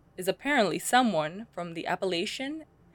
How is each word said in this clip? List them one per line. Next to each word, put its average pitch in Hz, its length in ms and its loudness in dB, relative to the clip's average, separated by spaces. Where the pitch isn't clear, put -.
is 185 140 -4
apparently 214 500 2
someone 196 720 2
from 175 200 -8
the 165 120 -6
Appalachian 196 800 -2